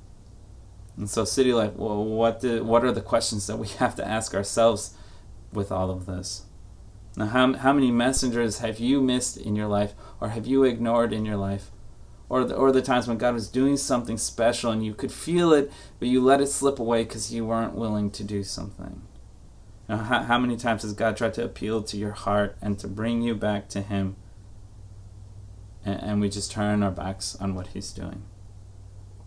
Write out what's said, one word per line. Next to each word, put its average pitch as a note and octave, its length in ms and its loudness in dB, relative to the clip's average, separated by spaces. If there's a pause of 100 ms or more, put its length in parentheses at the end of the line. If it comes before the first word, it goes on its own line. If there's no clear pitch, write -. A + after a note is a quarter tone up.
(960)
And G#2 100 -6
so A2 160 0
City B2+ 300 4
Life, G#2+ 220 2
well, G#2+ 280 -2
what A2 360 2
do, A#2 240 0
what A#2 200 6
are B2 80 4
the G#2+ 100 -2
questions G#2+ 440 0
that A2+ 120 -4
we A2 100 -6
<laughs> - 120 -10
have A#2+ 160 2
to - 120 -4
ask A2 260 -2
ourselves G#2+ 600 2 (580)
with G2+ 180 -2
all F#2 180 0
of F2+ 160 -6
this? F#2+ 400 -8 (720)
Now, G#2+ 100 -2
how, B2+ 280 4
how C3+ 200 4
many C3+ 180 4
messengers A#2+ 680 2
have A2+ 200 -4
you C3+ 220 4
missed B2+ 360 2
in G#2 180 -2
your G#2+ 120 -2
life, G#2 260 0 (280)
or G#2+ 80 -2
have A2 160 -4
you C3+ 180 6
ignored A#2 500 4
in A2 120 -2
your G#2 120 -2
life? G2 340 -4 (580)
Or B2+ 140 2
the, - 120 -2
or C3+ 160 6
the C3 100 6
times B2 260 2
when A2+ 100 0
God A#2+ 160 2
was A2 140 -4
doing C3+ 300 2
something A#2+ 400 0
special A#2 520 2
and A2 160 0
you G#2+ 80 -4
could - 180 -4
feel E3+ 420 4
it, C#3 180 4 (260)
but B2 120 0
you B2+ 120 6
let C3+ 200 8
it C3+ 60 4
slip C#3 300 2
away A2+ 280 2
'cause A2 260 -8
you A#2 140 -2
weren't A2+ 280 0
willing G#2+ 380 0
to - 120 -10
do G2+ 200 -4
something? - 580 -10 (840)
Now, G#2 100 -2
how, A#2 260 2
how A#2+ 140 4
many B2 200 2
times A#2 260 0
has G#2+ 100 -4
God A2 220 2
tried A2+ 200 0
to A#2 100 0
appeal G#2+ 380 -2
to G#2 140 -8
your G#2 140 -4
heart G2+ 500 0
and G2+ 180 0
to G2 80 -10
bring A2+ 340 -2
you A#2 120 0
back G2+ 360 -2
to G2 120 -2
Him, G2 360 -2 (1700)
and, G2 160 -4
and G#2 200 0
we G2+ 80 2
just G2+ 220 -4
turn G#2 320 2
our G2 80 2
backs F#2 480 -6
on G2 160 -2
what F2+ 120 -6
He's - 260 -10
doing? F2 320 -10 (1000)